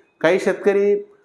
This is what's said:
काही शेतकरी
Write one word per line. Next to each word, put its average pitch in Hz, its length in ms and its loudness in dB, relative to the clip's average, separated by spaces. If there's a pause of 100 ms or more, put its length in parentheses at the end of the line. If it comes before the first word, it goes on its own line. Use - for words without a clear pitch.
(200)
काही 170 180 2
शेतकरी 202 720 -2 (160)